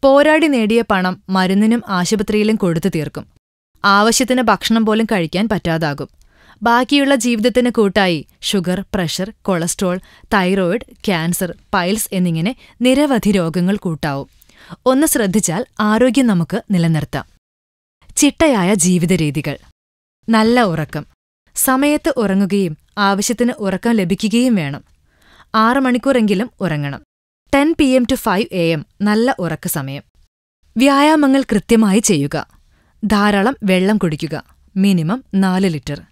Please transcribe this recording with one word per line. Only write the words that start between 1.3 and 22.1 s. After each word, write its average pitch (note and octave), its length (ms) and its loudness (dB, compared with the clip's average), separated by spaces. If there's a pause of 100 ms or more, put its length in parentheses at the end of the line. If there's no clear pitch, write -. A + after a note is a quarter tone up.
മരുന്നിനും G3 580 2
ആശുപത്രിയിലും G#3 680 -2
കൊടുത്തു F3 340 -2
തീർക്കും. D3+ 380 -8 (580)
ആവശ്യത്തിന് A3 560 2
ഭക്ഷണം A3 440 0
പോലും A3 200 0
കഴിക്കാൻ F#3+ 440 -2
പറ്റാതാകും. D#3+ 600 -4 (540)
ബാക്കിയുള്ള B3+ 520 2
ജീവിതത്തിന് A#3+ 540 0
കൂട്ടായി G3 580 0 (140)
ഷുഗർ, F#3 520 -2
പ്രഷർ, F#3 480 -4
കൊളസ്ട്രോൾ, F3+ 580 -2 (340)
തൈറോയിഡ്, F#3 480 0 (240)
ക്യാൻസർ, E3+ 500 -2 (180)
പൈൽസ് F#3+ 400 -2
എന്നിങ്ങനെ F3+ 420 -2 (260)
നിരവധി B3+ 500 2
രോഗങ്ങൾ F3+ 440 0
കൂട്ടാവും. D3+ 540 -6 (560)
ഒന്ന് C4+ 220 2
ശ്രദ്ധിച്ചാൽ G3+ 580 -2 (140)
ആരോഗ്യം A#3 480 2
നമുക്ക് F#3+ 440 -2
നിലനിർത്താം. E3 540 -2 (880)
ചിട്ടയായ B3+ 580 2
ജീവിതരീതികൾ. D#3+ 840 0 (720)
നല്ല A3+ 320 4
ഉറക്കം. D#3 440 -4 (500)
സമയത്ത് D4 640 0